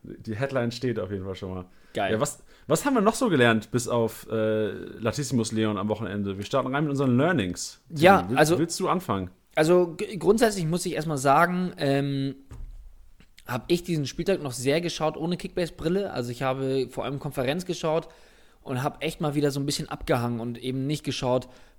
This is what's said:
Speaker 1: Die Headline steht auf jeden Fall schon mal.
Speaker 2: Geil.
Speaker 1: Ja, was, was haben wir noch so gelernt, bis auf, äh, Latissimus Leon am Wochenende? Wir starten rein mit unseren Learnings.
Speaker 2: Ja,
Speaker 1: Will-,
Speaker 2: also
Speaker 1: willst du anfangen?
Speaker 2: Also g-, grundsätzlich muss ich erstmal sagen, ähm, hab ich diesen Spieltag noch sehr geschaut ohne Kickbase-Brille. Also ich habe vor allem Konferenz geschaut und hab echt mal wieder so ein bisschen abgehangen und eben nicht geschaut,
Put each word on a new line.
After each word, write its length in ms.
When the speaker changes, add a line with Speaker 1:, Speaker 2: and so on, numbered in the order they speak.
Speaker 1:
Die 320
Headline 380
steht 260
auf 140
jeden 120
Fall 120
schon 180
mal. 120
Speaker 2:
Geil. 180
Speaker 1:
Ja, 80
was, 220
was 180
haben 100
wir 60
noch 140
so 140
gelernt, 420
bis 160
auf, 420
äh, 420
Latissimus 840
Leon 260
am 100
Wochenende? 480
Wir 80
starten 300
rein 80
mit 80
unseren 260
Learnings. 640
Speaker 2:
Ja, 380
Speaker 1:
Will-, 80
Speaker 2:
also 220
Speaker 1:
willst 220
du 80
anfangen? 420
Speaker 2:
Also 400
g-, 220
grundsätzlich 500
muss 180
ich 100
erstmal 240
sagen, 580
ähm, 580
hab 240
ich 140
diesen 220
Spieltag 360
noch 100
sehr 280
geschaut 360
ohne 200
Kickbase-Brille. 760
Also 200
ich 100
habe 480
vor 140
allem 160
Konferenz 460
geschaut 420
und 200
hab 200
echt 180
mal 140
wieder 160
so 80
ein 80
bisschen 220
abgehangen 500
und 200
eben 280
nicht 160
geschaut, 460